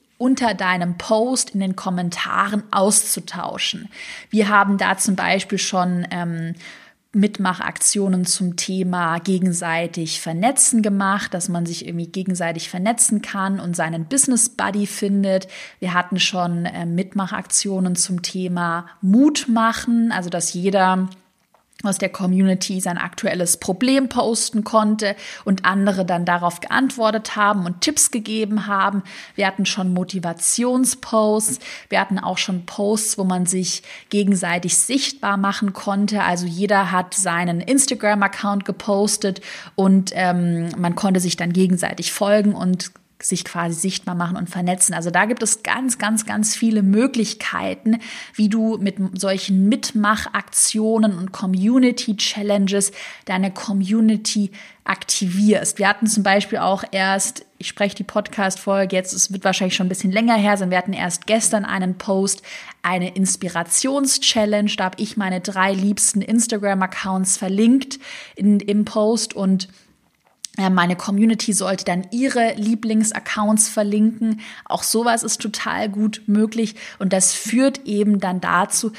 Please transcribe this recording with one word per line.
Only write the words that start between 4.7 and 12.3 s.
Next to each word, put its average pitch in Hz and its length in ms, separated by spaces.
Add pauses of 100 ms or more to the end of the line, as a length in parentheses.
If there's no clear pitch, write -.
da 190 180
zum 190 200
Beispiel 185 420
schon... 180 540
Ähm, 170 420 (640)
Mitmachaktionen 190 1080
zum 175 320
Thema 180 640
gegenseitig 170 1000
vernetzen 220 640
gemacht, 202 520
dass 175 140
man 175 180
sich 165 220
irgendwie 170 200
gegenseitig 175 640